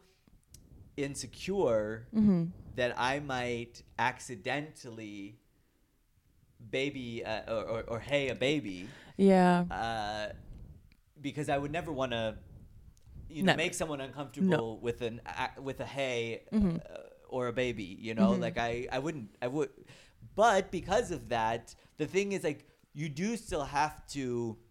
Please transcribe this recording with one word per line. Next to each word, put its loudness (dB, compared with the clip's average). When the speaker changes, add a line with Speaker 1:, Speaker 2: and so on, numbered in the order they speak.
Speaker 1:
insecure 0
Speaker 2:
Mm-hmm. 6
Speaker 1:
that 2
I 2
might -4
accidentally -4
baby, -2
uh, -4
or, -2
or, -4
or -4
hey 0
a -2
baby. -2
Speaker 2:
Yeah. 8
Speaker 1:
Uh, -2
because -4
I 4
would -2
never -4
wanna, 0
you -2
know, 8
Speaker 2:
Never. 6
Speaker 1:
make 0
someone -2
uncomfortable -2
Speaker 2:
No. 2
Speaker 1:
with -2
an, -4
a, -6
with -6
a -4
hey, -2
Speaker 2:
Mm-hmm. 4
Speaker 1:
uh, -10
or 0
a -2
baby, -2
you -4
know? 8
Speaker 2:
Mm-hmm. 2
Speaker 1:
Like, -2
I, -2
I -2
wouldn't, -6
I -2
would, 0
but 6
because 0
of -6
that, 0
the 0
thing 2
is, -2
like, -2
you -4
do -2
still -4
have 0
to -2